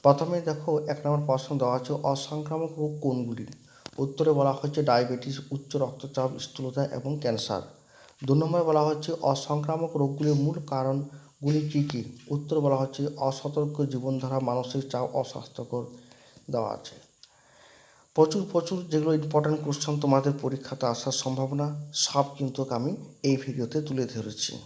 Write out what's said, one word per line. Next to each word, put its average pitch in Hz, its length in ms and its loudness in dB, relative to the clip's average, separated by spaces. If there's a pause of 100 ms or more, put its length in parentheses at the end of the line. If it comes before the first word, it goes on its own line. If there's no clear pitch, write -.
প্রথমে 160 340 6 (120)
দেখো, 151 220 -2 (200)
এক 143 120 -4
নম্বর 147 260 4
প্রশ্ন 131 200 0 (120)
দেওয়া 123 180 2
আছে, 135 140 -4 (200)
অসংক্রামক 151 580 -4 (100)
রোগ 151 100 0 (120)
কোনগুলি? 123 420 -2 (580)
উত্তরে 151 360 2
বলা 139 200 4
হচ্ছে 147 200 -2 (100)
ডায়াবেটিস, 123 480 2 (180)
উচ্চ - 160 -10 (120)
রক্তচাপ, 131 460 -4 (160)
স্থূলতা 131 380 -4 (140)
এবং 135 140 -4 (120)
ক্যান্সার। 110 400 0 (640)
দু 135 140 6
নম্বরে 170 280 2
বলা 151 200 6
হচ্ছে 151 220 -2 (220)
অসংক্রামক 151 580 -2 (100)
রোগগুলির 143 420 4
মূল 165 140 0 (140)
কারণগুলি 143 920 -2 (100)
কী 147 100 4 (100)
কী? 120 100 -2 (340)
উত্তরে 151 300 0
বলা 135 160 6
হচ্ছে 135 200 -4 (280)
অসতর্ক 147 460 -2 (180)
জীবনধারা, 131 440 -2 (120)
মানসিক 127 320 -2 (100)
চাপ, 123 140 0 (160)
অস্বাস্থ্যকর 120 600 -6 (680)
দেওয়া 110 240 0
আছে। - 180 -16 (1200)
প্রচুর, 156 260 6 (100)
প্রচুর 170 260 0 (140)
যেগুলো 156 200 2 (100)
ইম্পর্টেন্ট 151 440 2
কোশ্চেন 147 280 -2 (100)
তোমাদের 139 300 6 (100)
পরীক্ষাতে 131 500 -4
আসার 135 300 -4
সম্ভাবনা, 135 440 -2 (380)
সব 139 200 2 (120)
কিন্তু 135 220 -4 (180)
আমি 135 140 0 (380)
এই 135 140 6
ভিডিওতে 135 340 -4 (100)
তুলে 131 260 0
ধরেছি। 107 400 -6 (120)